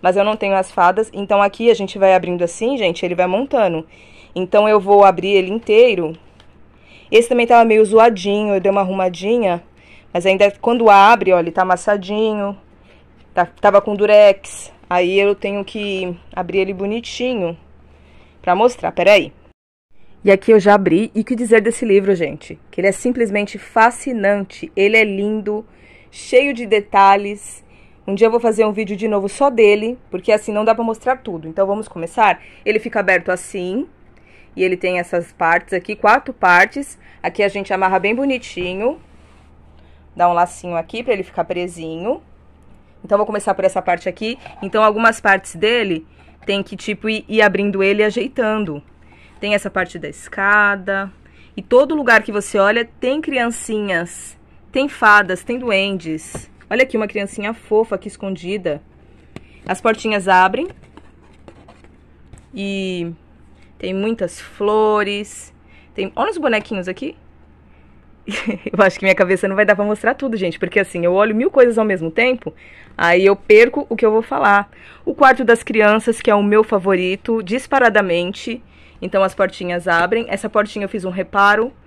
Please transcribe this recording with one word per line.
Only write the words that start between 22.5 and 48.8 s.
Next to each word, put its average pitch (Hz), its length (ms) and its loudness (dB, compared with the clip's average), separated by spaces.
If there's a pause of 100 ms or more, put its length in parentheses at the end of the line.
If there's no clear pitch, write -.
Que - 100 -8
ele 185 80 2
é 196 40 2
simplesmente 208 680 -4
fascinante. 202 1160 0
Ele 202 200 2
é 220 80 6
lindo, 208 640 -4 (440)
cheio 277 440 0
de 233 120 -10
detalhes. 202 1000 2 (420)
Um 196 80 -4
dia 208 120 2
eu 220 40 4
vou 233 100 0
fazer 220 240 0
um 214 80 -2
vídeo 202 240 -6
de 196 100 -6
novo 202 220 -2
só 277 200 0
dele, 220 480 2 (140)
porque 180 220 -2
assim 214 200 -2
não 208 120 -2
dá 220 100 2
pra 226 80 -6
mostrar 226 340 -4
tudo. 170 320 -12
Então 190 180 -2
vamos 208 220 -6
começar? 180 520 0 (240)
Ele 220 140 0
fica 220 220 -6
aberto 185 300 0
assim. 185 580 -6 (640)
E - 80 -4
ele 185 140 0
tem 180 220 -4
essas 175 340 -6
partes 170 400 0
aqui, 190 240 -6
quatro 240 360 0
partes. 202 640 2 (220)
Aqui 175 220 -4
a 202 60 2
gente 196 240 -6
amarra 190 260 0
bem 202 160 -2
bonitinho. 240 840 -6 (1120)
Dá 175 140 2
um 175 40 2
lacinho 175 440 -2
aqui 165 260 -8
pra 247 120 -2
ele 190 80 -6
ficar 180 220 -6
presinho. 175 800 -8 (840)
Então, 202 140 -2
vou 208 80 0
começar 202 280 -4
por 190 100 -6
essa 185 180 0
parte 180 260 -4
aqui. 214 300 -8 (240)
Então, 214 220 0
algumas 220 360 2
partes 190 360 -2
dele 202 500 -2 (400)
tem 196 160 -2
que, 196 140 -12
tipo, 214 320 -8
ir, 220 180 -6
ir 214 160 0
abrindo 196 400 0
ele 202 200 2
e - 20 4
ajeitando. 214 760 -4 (640)